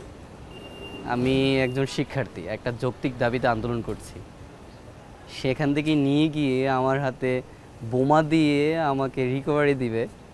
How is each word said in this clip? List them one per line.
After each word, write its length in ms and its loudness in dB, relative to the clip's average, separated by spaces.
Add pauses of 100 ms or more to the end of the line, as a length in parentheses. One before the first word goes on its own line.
(1120)
আমি 500 4
একজন 260 2
শিক্ষার্থী, 640 -4
একটা 320 -4
যৌক্তিক 380 -2
দাবিতে 300 2
আন্দোলন 340 0
করছি। 380 -10 (1200)
সেখান 320 2
থেকে 200 2
নিয়ে 340 4
গিয়ে 400 0
আমার 320 2
হাতে 420 0 (480)
বোমা 320 4
দিয়ে 560 4
আমাকে 460 0
রিকভারি 500 2
দিবে, 320 -2 (280)